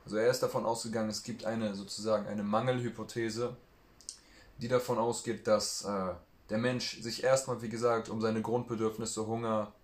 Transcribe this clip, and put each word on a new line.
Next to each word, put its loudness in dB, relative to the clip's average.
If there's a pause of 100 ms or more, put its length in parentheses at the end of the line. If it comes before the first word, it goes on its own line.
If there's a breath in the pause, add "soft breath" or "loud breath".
also -4
er 6
ist 0
davon 0
ausgegangen, 0
es -4
gibt -8
eine, 0
sozusagen 0
eine -2
Mangelhypothese, 0 (1040 loud breath)
die -6
davon 2
ausgeht, 0
dass, 2
äh, -2 (380)
der 0
Mensch 0
sich -4
erstmal, 4
wie -6
gesagt, 2
um -4
seine 2
Grundbedürfnisse, -2
Hunger, 0 (120)